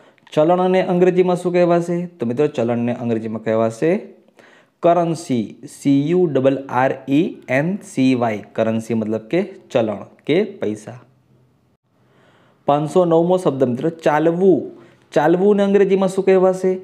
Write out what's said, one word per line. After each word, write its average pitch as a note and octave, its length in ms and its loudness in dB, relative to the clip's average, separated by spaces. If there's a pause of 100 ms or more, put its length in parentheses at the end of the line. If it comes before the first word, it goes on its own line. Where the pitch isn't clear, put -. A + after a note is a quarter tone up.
(320)
ચલણને F3+ 500 2
અંગ્રેજીમાં F3+ 540 2
શું F3 160 -4
કહેવાશે? F3 540 0
તો - 200 -8
મિત્રો, B2 200 0
ચલણને A#2+ 480 -2
અંગ્રેજીમાં A2+ 500 -6
કહેવાશે A2+ 560 0 (800)
કરન્સી, E3 760 0 (260)
સી C#3+ 280 0
યુ F3+ 160 2
ડબલ C3+ 420 0
આર C3 260 0 (140)
ઈ C#3+ 400 -2
એન D3+ 280 -2
સી C3 380 0
વાય. A2+ 380 -2
કરન્સી A2+ 420 -2
મતલબ A2 260 -4
કે F#3 320 -4 (180)
ચલણ G#2+ 340 -4 (220)
કે F#3 180 0
પૈસા. A2 560 -10 (1700)
પાંચસો D3+ 380 2
નવમો E3+ 320 2
શબ્દ C3+ 280 0
મિત્રો, B2 260 -2
ચાલવું. E3 800 2 (420)
ચાલવુંને F3+ 500 2
અંગ્રેજીમાં G3 460 4
શું F#3+ 160 -4
કહેવાશે? F#3 600 2